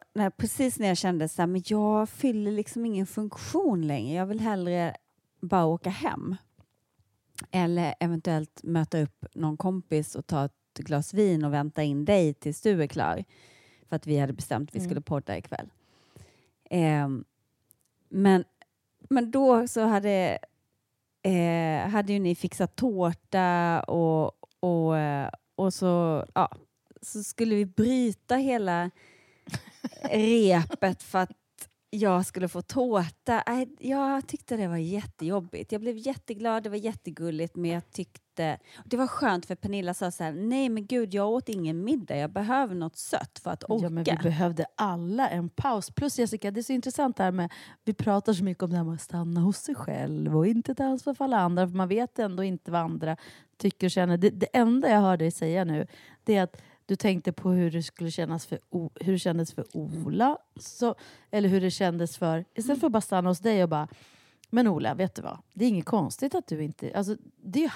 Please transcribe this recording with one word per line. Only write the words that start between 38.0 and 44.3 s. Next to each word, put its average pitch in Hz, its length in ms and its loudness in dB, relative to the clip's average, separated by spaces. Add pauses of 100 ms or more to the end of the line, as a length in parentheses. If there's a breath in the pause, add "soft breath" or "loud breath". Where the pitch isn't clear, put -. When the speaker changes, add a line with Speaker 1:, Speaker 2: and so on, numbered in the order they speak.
Speaker 1:
det - 120 -4
var 262 100 2
skönt 202 400 0
för 185 80 -6
Pernilla 190 400 -4
sa 180 160 -4
så 175 140 -8
här, 160 80 -4
"Nej 240 360 -2
men 220 180 -4
gud, 226 280 -2
jag 202 160 0
åt 247 180 -2
ingen 170 360 -4
middag, 226 320 -2
jag 143 160 -2
behöver 214 420 0
något 165 220 -6
sött - 460 -6
för 175 80 -8
att - 140 -8
orka." 214 200 0
Speaker 2:
Ja, 175 60 -2
men 165 140 -2
vi 165 180 2
behövde 170 440 0 (100)